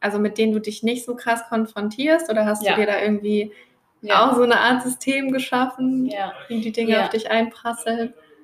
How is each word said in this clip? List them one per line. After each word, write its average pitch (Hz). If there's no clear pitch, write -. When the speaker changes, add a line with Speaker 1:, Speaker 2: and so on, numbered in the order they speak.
Speaker 1:
also 208
mit 208
denen 220
du 214
dich 208
nicht 240
so 240
krass 233
konfrontierst 233
oder 220
hast 214
du 208
Speaker 2:
Ja. 190
Speaker 1:
dir 214
da 202
irgendwie 208
Speaker 2:
Ja. 208
Speaker 1:
auch 247
so 240
eine 240
Art 247
System 269
geschaffen, 254
Speaker 2:
Ja. 196
Speaker 1:
wie 233
die 226
Dinge 226
Speaker 2:
Ja. 202
Speaker 1:
auf 185
dich 220
einprasseln? 233